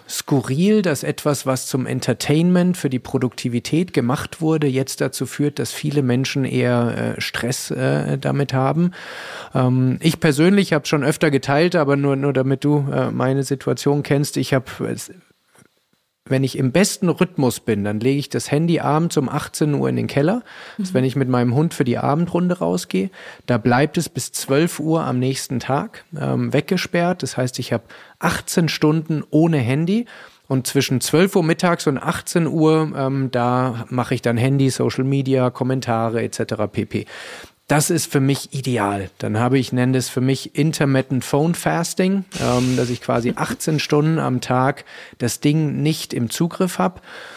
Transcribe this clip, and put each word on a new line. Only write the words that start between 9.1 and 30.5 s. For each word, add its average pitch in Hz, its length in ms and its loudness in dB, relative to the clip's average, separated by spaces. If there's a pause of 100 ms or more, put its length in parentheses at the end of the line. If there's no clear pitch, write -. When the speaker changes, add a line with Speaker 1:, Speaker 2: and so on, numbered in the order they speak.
Speaker 1:
Ähm, 127 480 2
ich - 180 2
persönlich 170 540 4
hab's 147 160 0
schon 147 140 2
öfter 160 260 2
geteilt, 147 460 2
aber 143 220 4
nur, 139 180 2
nur 139 180 0
damit 131 300 0
du, 147 280 2
äh, 131 200 0
meine 131 320 0
Situation 139 580 0
kennst. 139 340 0
Ich 135 180 -2
hab, - 280 -2
es, 117 300 -6 (1160)
wenn 135 160 2
ich 131 140 -2
im 131 140 2
besten 185 380 2
Rhythmus 143 500 0
bin, 104 240 0
dann 104 160 -2
lege 131 180 2
ich 143 120 -4
das - 200 -4
Handy 160 300 2
abends 156 360 0
um 139 140 -2
achtzehn 147 460 -2
Uhr 135 120 0
in 127 80 0
den 117 120 -2
Keller. 170 340 0 (380)
Das, 185 100 -6
Speaker 2:
Mhm. 185 60 -6
Speaker 1:
wenn 127 80 2
ich 131 120 0
mit 131 140 0
meinem 123 240 2
Hund 156 220 0
für 147 80 0
die 120 160 0
Abendrunde 175 580 0
rausgehe, 185 540 -2 (340)
da 120 140 2
bleibt 123 400 2
es 156 100 -2
bis - 220 -8
zwölf 151 480 0
Uhr 160 240 0
am 127 160 -2
nächsten 131 400 -2
Tag, 156 440 -4 (160)
ähm, 127 320 -2
weggesperrt. 175 720 0
Das - 160 -6
heißt, 127 220 -4
ich - 120 -10
hab 113 120 -2 (340)
achtzehn 165 520 0
Stunden 156 600 0
ohne 160 300 4
Handy. 165 480 0 (400)
Und 131 180 0